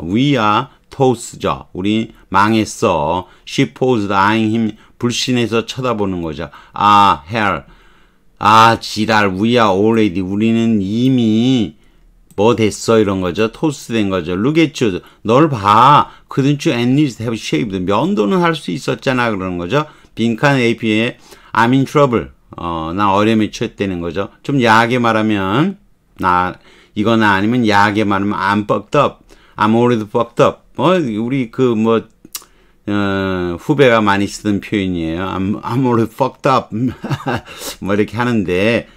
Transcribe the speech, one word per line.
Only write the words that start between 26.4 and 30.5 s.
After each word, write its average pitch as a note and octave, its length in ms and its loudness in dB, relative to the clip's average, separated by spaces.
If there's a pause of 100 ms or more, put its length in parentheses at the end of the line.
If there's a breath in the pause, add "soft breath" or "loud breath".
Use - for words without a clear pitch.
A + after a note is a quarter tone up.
이거나 G#2+ 400 2
아니면 A2 340 0
야하게 G2+ 360 2
말하면 G2+ 340 -2
I'm G2+ 260 0
fucked G#2+ 340 -4
up. C3 200 0 (400 soft breath)
I'm A2 180 0
already A#2+ 320 2
fucked - 340 -2
up. A2 220 0 (120)